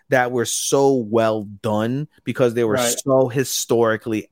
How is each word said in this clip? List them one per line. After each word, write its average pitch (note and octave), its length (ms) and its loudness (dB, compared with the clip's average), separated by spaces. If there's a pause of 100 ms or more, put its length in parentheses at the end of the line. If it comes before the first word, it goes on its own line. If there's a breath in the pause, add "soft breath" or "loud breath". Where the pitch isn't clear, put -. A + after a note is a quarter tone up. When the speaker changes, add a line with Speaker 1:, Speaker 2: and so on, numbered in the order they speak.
Speaker 1:
that B2 240 2
were A#2 140 0
so C#3 480 2
well A2 500 0
done A2 640 -4 (160 soft breath)
because B2 300 0
they A#2+ 100 0
were G#2+ 100 0
Speaker 2:
Right. A#2+ 300 0
Speaker 1:
so C3 240 2
historically A2+ 1040 -2